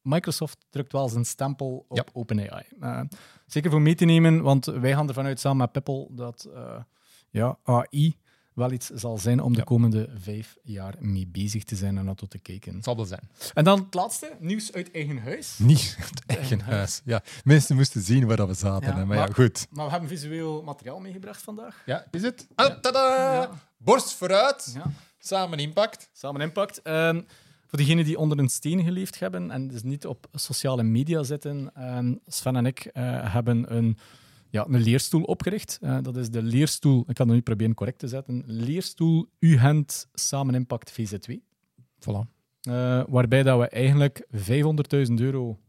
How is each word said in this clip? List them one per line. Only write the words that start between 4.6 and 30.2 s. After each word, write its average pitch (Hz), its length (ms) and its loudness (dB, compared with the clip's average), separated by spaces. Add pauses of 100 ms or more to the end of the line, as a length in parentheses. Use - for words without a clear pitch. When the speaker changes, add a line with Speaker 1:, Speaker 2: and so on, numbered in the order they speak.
Speaker 1:
wij 127 280 0
gaan 151 140 0
ervan 139 180 -4
uit 135 140 -4
samen 139 180 2
met 123 140 2
Pipple 139 400 -6
dat, 120 420 -14
eh, 120 260 -14 (500)
ja, 120 280 0 (120)
A 120 220 4
I 151 240 2 (380)
wel 123 180 -2
iets 123 160 -8
zal 113 300 -8
zijn 120 240 2
om 123 120 0
de 113 60 2
Speaker 2:
Ja. - 40 -2
Speaker 1:
komende 113 520 2
vijf 104 480 -12
jaar 98 360 -12
mee 95 280 -4
bezig 101 360 -6
te - 120 -8
zijn 98 220 -4
en 95 80 -4
naartoe 95 220 -8
te - 120 -18
kijken. 92 360 -16
Speaker 2:
Het 101 80 -12
zal 123 120 -4
wel 113 100 -6
zijn. 90 240 -14 (240)
Speaker 1:
En 151 100 4
dan 196 160 6
het 190 140 -8
laatste, 208 460 -6
nieuws 208 340 -6
uit 175 180 -10
eigen 147 260 -6
huis. 139 420 -10
Speaker 2:
Niet 127 400 6
uit - 260 -12
eigen 113 120 -2 (120)
Speaker 1:
Eigen 107 100 0
huis. 101 180 -4
Speaker 2:
huis. - 280 -6
Ja, 113 160 -2 (220)
mensen 143 320 6
moesten 131 260 2
zien 120 260 4
waar 110 100 2
dat 104 100 0
we 92 60 -4
zaten, 98 360 -2
Speaker 1:
Ja, 87 80 -2
Speaker 2:
hè. 95 80 -2
Maar 104 120 0
ja, 101 80 2
Speaker 1:
maar 101 80 -6
Speaker 2:
goed. - 380 4
Speaker 1:
Maar 151 140 -8
we 143 60 -6
hebben 170 180 -6
visueel 156 540 -8
materiaal 143 360 -14
meegebracht 190 420 -16
vandaag. 220 440 -16
Speaker 2:
Ja, - 260 -6
is 170 100 -6
het? 247 340 -6
Ah, 269 120 4
Speaker 1:
Ja. - 120 -2
Speaker 2:
tadaa! 262 600 2
Speaker 1:
Ja. 254 80 -4 (280)
Speaker 2:
Borst 220 360 2
vooruit. 196 600 0
Speaker 1:
Ja. 147 80 -12 (360)
Speaker 2:
Samen 180 400 -4
impact. 196 540 -2
Speaker 1:
Samen 143 280 -8
impact. 196 400 -4
Ehm, 165 400 0 (460)
voor 147 120 -6
degenen 160 260 4
die 160 120 -2
onder 151 220 0
een 131 100 2
steen 170 340 -2
geleefd 180 360 -4
hebben 180 320 -8
en 131 160 -8
dus 120 160 -10
niet 139 220 -6
op - 280 -10